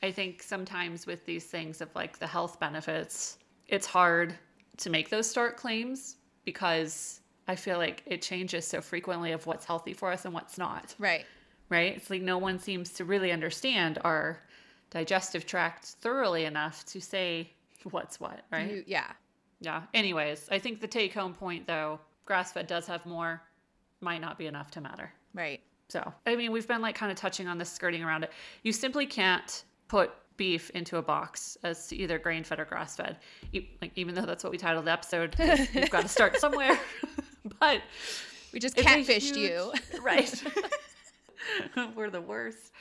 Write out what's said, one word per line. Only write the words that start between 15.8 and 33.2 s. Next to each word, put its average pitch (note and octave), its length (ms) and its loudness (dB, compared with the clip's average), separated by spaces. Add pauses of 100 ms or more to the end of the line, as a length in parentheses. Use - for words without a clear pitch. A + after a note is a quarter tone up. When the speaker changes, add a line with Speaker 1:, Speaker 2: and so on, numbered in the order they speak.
Speaker 1:
thoroughly A3 440 2
enough D#3 420 -2
to F#3+ 140 -10
say F3 500 -2 (400)
what's - 300 -6
what, - 300 -10
right? E3 200 -2
Speaker 2:
You, G3+ 160 -6
yeah. E3+ 260 -2 (480)
Speaker 1:
Yeah. D#3+ 220 -4 (100)
Anyways, D#3+ 580 2
I G3 80 2
think G#3+ 220 -6
the G#3+ 60 -4
take-home G3+ 480 -2
point, F3 320 -6
though, D#3 320 -2 (280)
grass-fed F3+ 400 0
does E3+ 200 -2
have E3+ 200 -6
more, E3 360 -6 (580)
might E3+ 200 -4
not D#3+ 180 -8
be D#3+ 80 -4
enough D3 260 -8
to E3 80 -10
matter. - 320 -10 (220)
Speaker 2:
Right. D#3 260 -4 (280)
Speaker 1:
So, - 240 -4 (140)
I A#3+ 100 4
mean, A#3 160 0
we've A3+ 160 -2
been, A#3 120 2
like, A3 180 0
kinda G#3 160 -2
touching F#3 320 -4
on F3 120 -2
this, E3+ 120 -6
skirting E3+ 320 -2
around D#3+ 220 0
it. - 80 -8 (300)
You A3 100 4
simply C4 340 0
can't - 580 2 (240)
put G3 240 6 (240)
beef F3+ 340 0
into F3 260 -4
a D#3+ 60 2
box D#3 600 -2
as E3+ 260 -4
to - 80 -8
either E3+ 220 0
grain-fed D#3+ 400 -2
or D#3 60 -4
grass-fed. - 540 -6 (340)